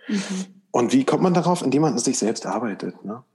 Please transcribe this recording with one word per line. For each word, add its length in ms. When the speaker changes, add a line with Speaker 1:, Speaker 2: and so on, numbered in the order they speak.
Speaker 1:
Mhm. 100
Speaker 2:
Und 220
wie 100
kommt 200
man 100
darauf? 280
Indem 220
man 100
an 60
sich 180
selbst 280
arbeitet, 600
ne? 180